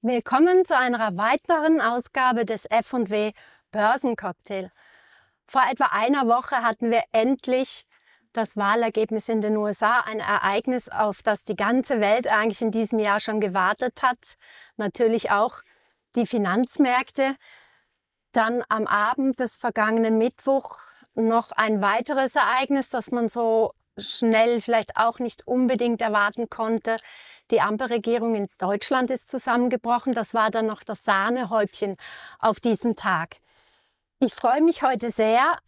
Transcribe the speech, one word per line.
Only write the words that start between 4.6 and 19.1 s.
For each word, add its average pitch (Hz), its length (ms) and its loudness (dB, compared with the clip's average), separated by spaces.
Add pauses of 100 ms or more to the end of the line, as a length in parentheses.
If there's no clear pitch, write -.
Vor 262 240 2
etwa 262 180 0
einer 240 420 2
Woche 240 340 0
hatten 233 300 0
wir 233 180 2
endlich 254 760 0 (480)
das 220 240 -4
Wahlergebnis 220 720 0
in 220 120 0
den 214 160 0
U 208 100 0
S 208 160 -2
A, 233 200 2
ein 214 180 -6
Ereignis, 202 680 -2
auf 214 360 -2
das 214 180 0
die 202 140 -6
ganze 233 440 0
Welt 214 280 2
eigentlich 220 340 0
in 226 80 0
diesem 220 300 0
Jahr 208 180 2
schon 214 220 -2
gewartet 202 640 -2
hat. - 320 -2 (400)
Natürlich 220 560 0
auch 214 300 0 (520)
die 240 120 2
Finanzmärkte. 247 1080 0 (960)
Dann 233 380 0
am 214 180 -2
Abend 247 540 0